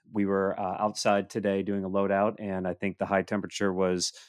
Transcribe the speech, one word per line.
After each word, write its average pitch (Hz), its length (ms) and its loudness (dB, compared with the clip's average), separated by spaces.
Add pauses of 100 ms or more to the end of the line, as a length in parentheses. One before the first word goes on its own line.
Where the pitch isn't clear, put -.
(120)
We 101 140 0
were, 98 320 2
uh, 95 200 -4
outside 101 520 0
today 101 320 0
doing 101 220 -2
a 92 60 -4
loadout, 98 480 2
and 95 280 -4
I 87 80 -2
think 95 240 -4
the - 80 -2
high 98 160 2
temperature 98 500 -2
was 92 400 0 (160)